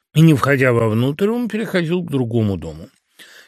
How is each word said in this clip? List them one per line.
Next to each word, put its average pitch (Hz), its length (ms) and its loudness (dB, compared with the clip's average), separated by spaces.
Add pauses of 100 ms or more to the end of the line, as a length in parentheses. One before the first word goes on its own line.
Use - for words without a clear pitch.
(140)
и 151 60 2
не 160 140 8
входя 131 400 2
вовнутрь, 117 560 0
он 240 180 -4
переходил 185 560 -4
к - 80 -12
другому 113 460 -2
дому. 80 320 -14 (580)